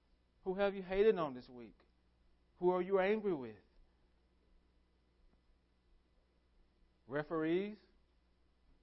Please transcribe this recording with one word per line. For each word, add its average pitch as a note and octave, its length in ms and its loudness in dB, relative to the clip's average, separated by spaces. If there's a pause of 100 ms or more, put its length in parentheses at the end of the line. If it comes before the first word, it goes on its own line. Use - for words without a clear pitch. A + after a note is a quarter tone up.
(440)
Who F#3 120 -4
have G3+ 200 0
you F#3+ 80 -8
hated G3 360 4
on D3 140 -2
this B2 160 -14
week? A#2+ 260 -16 (840)
Who F3+ 120 4
are F#3 100 2
you F#3+ 180 2
angry G#3 340 2
with? B2+ 180 -6 (3500)
Referees? D#3+ 720 -2 (1040)